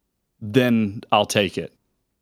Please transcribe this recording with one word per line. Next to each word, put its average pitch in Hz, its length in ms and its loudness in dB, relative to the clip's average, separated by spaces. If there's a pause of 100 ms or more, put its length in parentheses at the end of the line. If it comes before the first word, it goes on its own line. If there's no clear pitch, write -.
(400)
then 110 600 0 (100)
I'll 104 140 4
take 101 300 0
it. 90 160 -8 (480)